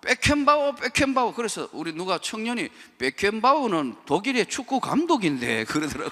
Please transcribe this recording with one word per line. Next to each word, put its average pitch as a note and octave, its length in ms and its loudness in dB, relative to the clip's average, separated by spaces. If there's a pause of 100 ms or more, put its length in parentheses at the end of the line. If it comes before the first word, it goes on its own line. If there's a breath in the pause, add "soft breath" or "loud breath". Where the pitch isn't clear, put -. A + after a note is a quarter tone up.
베켄바워, C#4+ 760 2
베켄바워. B3+ 580 0
그래서 G3+ 380 -4
우리 D#3+ 200 -8
누가 F3 260 -2
청년이 A3 500 -4 (300 loud breath)
베켄바워는 G#3 960 2 (100)
독일의 G#3+ 400 2
축구 C4 340 -2
감독인데. D3+ 840 0
그러더라고. C#3+ 480 -4